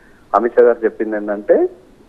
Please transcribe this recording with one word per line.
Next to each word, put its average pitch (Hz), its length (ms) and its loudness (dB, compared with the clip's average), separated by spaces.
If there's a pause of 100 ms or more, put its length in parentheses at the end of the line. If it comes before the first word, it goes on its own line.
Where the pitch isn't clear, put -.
(360)
అమిత్ 113 240 -2
షా 120 40 8
గారు 117 200 2
చెప్పింది 107 320 -4
ఏంటంటే, 107 540 -2 (400)